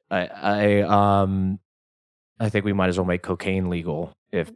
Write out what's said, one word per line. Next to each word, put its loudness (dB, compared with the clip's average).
I, -2
I, 2
um, 0
I 0
think 0
we 0
might 2
as 0
well 0
make -2
cocaine -2
legal -6
if -2